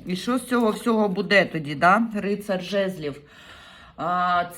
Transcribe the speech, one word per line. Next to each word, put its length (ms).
І 100
що 220
з 100
цього 240
всього 380
буде 360
тоді, 300
да? 260
Рицар 480
жезлів. 580
А, 460